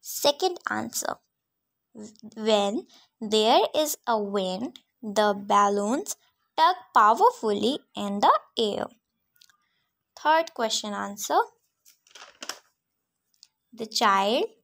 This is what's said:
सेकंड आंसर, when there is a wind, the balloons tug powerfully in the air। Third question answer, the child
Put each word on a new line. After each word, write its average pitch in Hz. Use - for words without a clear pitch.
सेकंड 339
आंसर, 220
when 208
there 220
is 302
a 233
wind, 196
the 208
balloons 202
tug 349
powerfully 233
in 202
the 320
air। 214
Third 320
question 220
answer, 202
the 226
child 214